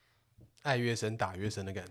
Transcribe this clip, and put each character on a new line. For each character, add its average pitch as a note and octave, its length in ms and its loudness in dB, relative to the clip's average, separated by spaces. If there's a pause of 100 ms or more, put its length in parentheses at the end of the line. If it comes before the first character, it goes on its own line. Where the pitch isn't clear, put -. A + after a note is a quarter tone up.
(640)
爱 C#3 140 4
越 A#2+ 180 4
深 A2 220 0
打 F#2 180 0
越 G2 140 -2
深 G2+ 160 -4
的 F#2+ 80 -4
感 F#2+ 180 -6